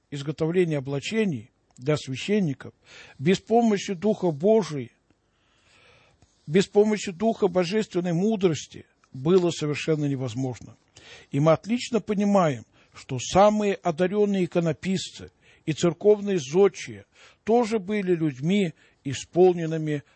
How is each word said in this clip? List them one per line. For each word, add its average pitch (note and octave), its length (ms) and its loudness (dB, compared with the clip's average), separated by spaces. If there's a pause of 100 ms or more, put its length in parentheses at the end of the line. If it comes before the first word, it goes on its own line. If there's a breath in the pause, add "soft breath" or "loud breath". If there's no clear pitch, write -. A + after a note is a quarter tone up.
(120)
изготовления D#3 680 -2
облачений C#3+ 720 -4 (260)
для D3 180 -2
священников C#3+ 800 -4 (440 loud breath)
без F3 220 2
помощи G#3+ 540 0
Духа F#3 380 0
Божия, D#3 580 0 (1600 soft breath)
без F#3 200 2
помощи G#3 460 2
Духа G#3 340 0
Божественной F3+ 640 -2
мудрости F3+ 720 -2 (280)
было E3+ 380 2
совершенно D3+ 520 -4
невозможно. C3 720 -6 (560 loud breath)
И C#3 80 -2
мы D#3+ 140 6
отлично A3 480 -2
понимаем, F#3+ 640 0 (280 soft breath)
что - 240 -10
самые G#3 580 4
одарённые F#3 720 0
иконописцы E3+ 840 -4 (340 soft breath)
и D#3 60 -2
церковные G3+ 680 2
зодчие C#3+ 640 0 (400 soft breath)
тоже A3+ 340 0
были F#3+ 340 -2
людьми, D#3+ 600 0 (320 soft breath)
исполненными D#3+ 1000 0 (120 soft breath)